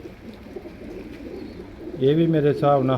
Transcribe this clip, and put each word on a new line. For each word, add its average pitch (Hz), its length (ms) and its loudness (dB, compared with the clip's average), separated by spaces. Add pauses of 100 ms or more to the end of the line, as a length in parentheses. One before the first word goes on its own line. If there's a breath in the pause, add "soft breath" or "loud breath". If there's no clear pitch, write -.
(2000)
ਇਹ 139 160 6
ਵੀ 165 100 4
ਮੇਰੇ 156 220 4
ਹਿਸਾਬ 143 360 4
ਨਾਲ 131 140 4